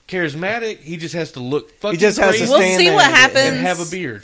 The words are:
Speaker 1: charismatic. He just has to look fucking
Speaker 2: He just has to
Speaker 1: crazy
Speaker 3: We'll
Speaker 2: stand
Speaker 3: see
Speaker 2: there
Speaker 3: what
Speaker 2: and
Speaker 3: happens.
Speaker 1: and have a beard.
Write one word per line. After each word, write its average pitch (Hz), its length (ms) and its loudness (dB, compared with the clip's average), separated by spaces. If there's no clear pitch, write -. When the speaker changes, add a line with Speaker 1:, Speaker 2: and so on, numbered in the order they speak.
Speaker 1:
charismatic. 185 720 -6
He 165 160 -12
just 156 180 -10
has 165 160 -6
to - 80 -14
look 127 400 -6
fucking 202 180 -4
Speaker 2:
He 160 40 -2
just 208 180 2
has 196 160 2
to - 40 0
Speaker 1:
crazy 233 120 -2
Speaker 3:
We'll 294 80 6
Speaker 2:
stand 185 200 2
Speaker 3:
see 349 80 4
Speaker 2:
there 370 60 2
Speaker 3:
what 381 120 4
Speaker 2:
and 311 100 4
Speaker 3:
happens. 262 320 4
Speaker 1:
and 269 100 -2
have 180 220 -2
a 165 100 -8
beard. 151 340 -10